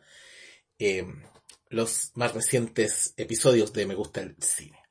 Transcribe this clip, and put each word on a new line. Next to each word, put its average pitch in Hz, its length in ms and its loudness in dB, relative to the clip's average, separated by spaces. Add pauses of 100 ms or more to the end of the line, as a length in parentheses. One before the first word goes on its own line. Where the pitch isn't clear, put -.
(760)
eh, 95 280 0 (600)
los - 480 -2
más 120 180 -2
recientes 113 840 0
episodios 113 560 4
de 101 140 -2
Me 98 60 -4
Gusta 101 280 -6
el 92 180 -12
Cine. - 400 -4 (120)